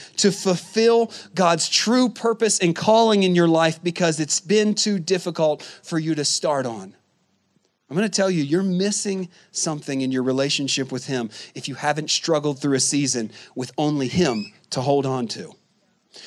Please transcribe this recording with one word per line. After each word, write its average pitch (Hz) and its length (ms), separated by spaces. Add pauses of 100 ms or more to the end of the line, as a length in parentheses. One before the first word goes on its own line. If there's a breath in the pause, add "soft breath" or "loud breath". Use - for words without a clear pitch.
(180 loud breath)
to 196 140
fulfill 226 760 (240 loud breath)
God's 170 340
true 247 400
purpose 220 500
and 170 160
calling 220 480
in 180 120
your 170 140
life 160 340
because 165 380
it's 151 200
been 208 340
too 208 240
difficult 160 640 (200 loud breath)
for 170 160
you 160 160
to 147 100
start 139 400
on? 104 300 (960)
I'm 131 40
gonna 208 140
tell 190 220
you, 165 120
you're 151 200
missing 190 680 (240 soft breath)
something 147 480
in 131 100
your 131 120
relationship 135 680
with 127 160
him 123 220 (260 loud breath)
if 143 140
you 135 60
haven't 147 360
struggled 147 500
through 139 140
a 127 60
season 123 500 (240 loud breath)
with 127 220
only 147 320
him 117 440 (180)
to 135 100
hold 139 260
on 127 220
to, - 260 (720 loud breath)